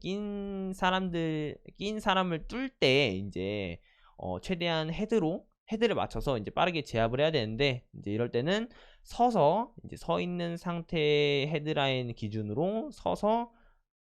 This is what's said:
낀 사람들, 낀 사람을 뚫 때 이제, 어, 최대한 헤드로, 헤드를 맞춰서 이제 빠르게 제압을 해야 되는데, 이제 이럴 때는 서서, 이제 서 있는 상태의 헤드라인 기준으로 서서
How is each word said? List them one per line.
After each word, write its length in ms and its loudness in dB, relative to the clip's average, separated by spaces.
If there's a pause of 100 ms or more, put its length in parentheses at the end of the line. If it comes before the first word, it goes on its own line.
낀 720 -6
사람들, 840 -2 (220)
낀 200 -4
사람을 480 0
뚫 220 -6 (100)
때 300 6
이제, 720 -4 (380)
어, 220 -6
최대한 520 -2
헤드로, 540 0 (260)
헤드를 220 2
맞춰서 420 0
이제 140 -4
빠르게 320 0
제압을 380 0
해야 100 4
되는데, 640 0
이제 160 -8
이럴 200 0
때는 380 0 (340)
서서, 720 2 (120)
이제 120 -12
서 240 -2
있는 380 -4
상태의 920 2
헤드라인 640 0
기준으로 800 -2
서서 580 0 (540)